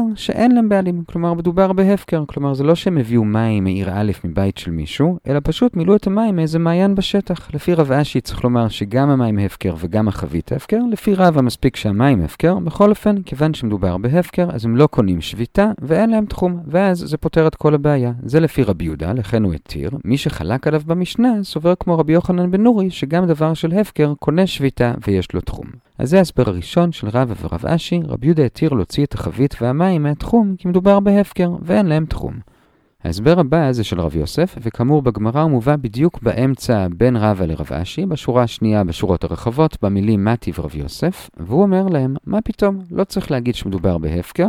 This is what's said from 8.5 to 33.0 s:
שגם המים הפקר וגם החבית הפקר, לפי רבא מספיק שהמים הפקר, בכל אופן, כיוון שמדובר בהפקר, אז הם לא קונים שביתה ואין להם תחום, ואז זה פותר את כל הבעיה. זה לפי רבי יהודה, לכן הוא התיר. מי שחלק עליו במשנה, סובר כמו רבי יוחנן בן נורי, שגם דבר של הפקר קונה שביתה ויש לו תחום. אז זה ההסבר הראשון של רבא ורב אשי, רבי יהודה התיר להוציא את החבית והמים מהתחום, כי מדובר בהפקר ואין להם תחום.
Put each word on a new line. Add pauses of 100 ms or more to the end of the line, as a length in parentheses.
שגם
המים
הפקר
וגם
החבית
הפקר, (120)
לפי
רבא
מספיק
שהמים
הפקר,
בכל
אופן,
כיוון
שמדובר
בהפקר,
אז
הם
לא
קונים
שביתה (100)
ואין
להם
תחום,
ואז
זה
פותר
את
כל
הבעיה. (120)
זה
לפי
רבי
יהודה,
לכן
הוא
התיר. (140)
מי
שחלק
עליו
במשנה, (100)
סובר
כמו
רבי
יוחנן
בן
נורי,
שגם
דבר
של
הפקר
קונה
שביתה (140)
ויש
לו
תחום. (320)
אז
זה
ההסבר
הראשון
של
רבא
ורב
אשי,
רבי
יהודה
התיר
להוציא
את
החבית
והמים
מהתחום,
כי
מדובר
בהפקר (120)
ואין
להם
תחום. (680)